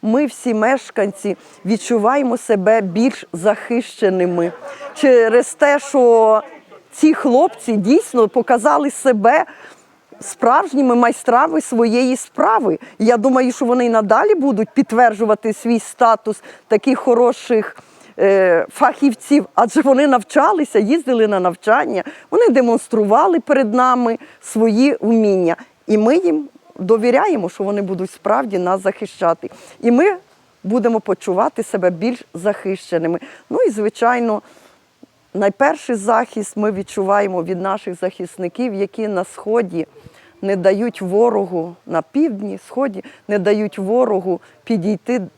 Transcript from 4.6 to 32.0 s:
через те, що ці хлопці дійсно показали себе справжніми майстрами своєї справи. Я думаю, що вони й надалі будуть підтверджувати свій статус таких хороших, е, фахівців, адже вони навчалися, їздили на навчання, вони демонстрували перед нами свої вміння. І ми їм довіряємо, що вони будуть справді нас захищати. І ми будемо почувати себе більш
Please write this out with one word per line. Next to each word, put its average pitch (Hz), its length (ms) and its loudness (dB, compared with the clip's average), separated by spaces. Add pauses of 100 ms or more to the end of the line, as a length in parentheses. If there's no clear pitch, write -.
через 240 600 4
те, 285 240 2
що 226 640 4 (500)
ці 311 220 2
хлопці 269 580 0
дійсно 220 560 2
показали 277 600 0
себе 247 540 2 (760)
справжніми 262 720 0
майстрами 240 680 2
своєї 240 560 0
справи. 302 640 -2 (200)
Я 233 180 2
думаю, 254 360 0
що - 120 -4
вони 247 220 0
й 233 40 0
надалі 226 440 2
будуть 262 360 -2
підтверджувати 220 800 0
свій 226 280 -2
статус 220 600 0 (260)
таких 220 300 0
хороших, 240 800 0 (420)
е, 190 540 2
фахівців, 269 840 0
адже 240 260 0
вони 269 260 4
навчалися, 285 720 0
їздили 240 480 0
на 202 140 0
навчання, 208 640 -2 (260)
вони 440 180 4
демонстрували 240 920 2
перед 254 340 -2
нами 247 440 0 (220)
свої 226 600 0
вміння. 202 560 2 (300)
І 214 120 2
ми 233 180 2
їм 311 320 -2 (300)
довіряємо, 233 680 0
що 196 160 -8
вони 202 180 -4
будуть 185 280 -6
справді 214 480 -4
нас 185 240 -2
захищати. 190 680 -4 (300)
І 233 100 2
ми 349 260 2 (480)
будемо 220 360 0
почувати 208 600 -4
себе 185 280 -2
більш 208 320 -6 (120)